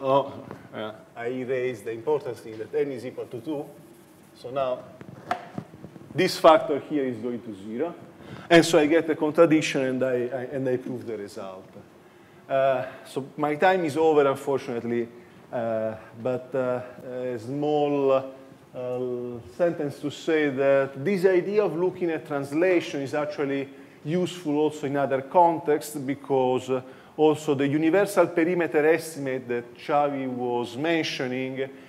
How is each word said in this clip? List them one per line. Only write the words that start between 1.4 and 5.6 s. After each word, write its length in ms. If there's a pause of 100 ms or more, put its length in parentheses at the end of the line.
the 100
important 460
thing 200
that 160
n 180
is 140
equal 200
to 140
two. 260 (680)
So 160
now 300 (1400)